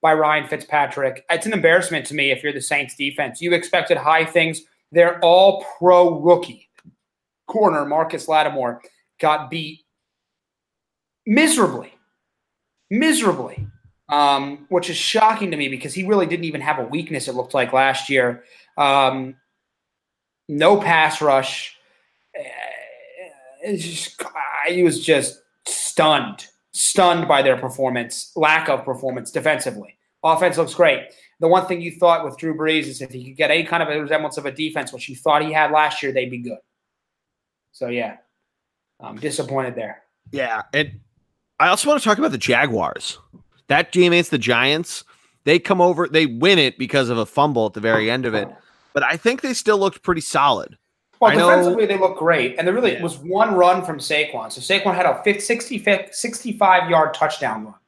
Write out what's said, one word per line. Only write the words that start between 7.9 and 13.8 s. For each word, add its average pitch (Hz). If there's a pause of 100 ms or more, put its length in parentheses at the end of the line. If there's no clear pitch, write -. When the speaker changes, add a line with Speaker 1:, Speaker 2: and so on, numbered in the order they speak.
Speaker 1:
Lattimore 143 (360)
got 151
beat 156 (1500)
miserably. 214 (960)
Miserably. 208 (420)